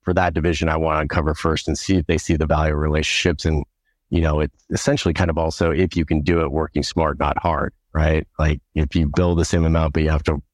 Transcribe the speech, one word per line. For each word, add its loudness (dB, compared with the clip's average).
for -2
that 2
division 0
I 0
wanna 0
uncover 0
first -2
and -2
see 0
if -2
they 0
see 0
the 0
value 0
of -2
relationships. -2
And, 0
you 2
know, 0
it's -6
essentially -2
kind 0
of -2
also, 0
if 0
you 0
can 0
do 2
it 0
working -2
smart, -2
not 0
hard, -2
right? 2
Like, 0
if 0
you 2
bill 2
the 2
same 0
amount, 2
but 0
you 2
have 0
to -2